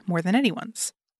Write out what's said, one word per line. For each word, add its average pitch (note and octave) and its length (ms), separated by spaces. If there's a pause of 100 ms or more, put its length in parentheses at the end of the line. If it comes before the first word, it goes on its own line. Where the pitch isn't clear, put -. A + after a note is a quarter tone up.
more E3+ 160
than F3+ 140
anyone's." - 580 (280)